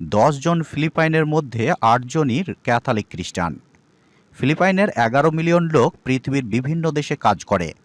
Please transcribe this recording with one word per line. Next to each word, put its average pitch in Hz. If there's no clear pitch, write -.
দশ 117
জন 165
ফিলিপাইনের 160
মধ্যে 147
আটজনই 123
ক্যাথলিক 117
খ্রিস্টান। 82
ফিলিপাইনের 185
এগারো 127
মিলিয়ন 165
লোক 156
পৃথিবীর 131
বিভিন্ন 147
দেশে 147
কাজ 107
করে, 87